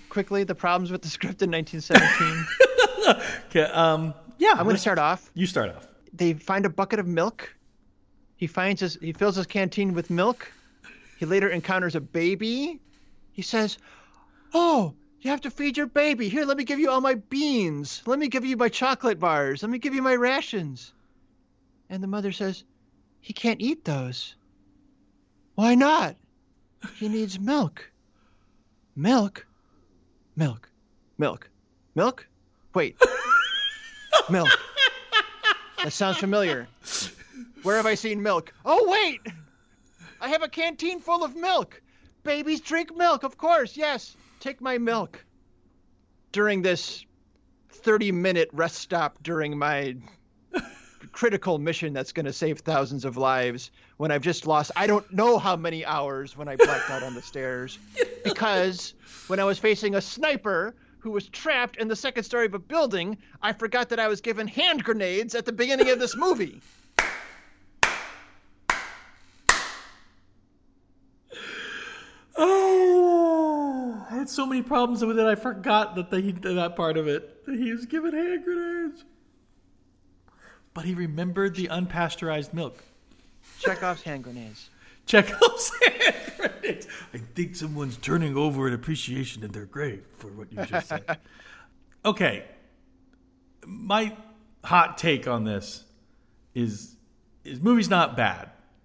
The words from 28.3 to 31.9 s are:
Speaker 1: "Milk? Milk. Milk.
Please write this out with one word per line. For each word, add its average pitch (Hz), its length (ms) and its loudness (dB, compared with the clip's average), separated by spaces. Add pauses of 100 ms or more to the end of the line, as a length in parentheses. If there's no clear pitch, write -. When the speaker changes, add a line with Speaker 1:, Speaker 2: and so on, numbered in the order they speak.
Speaker 1:
"Milk? 202 500 2 (880)
Milk. 139 360 -4 (480)
Milk. 139 280 -2 (460)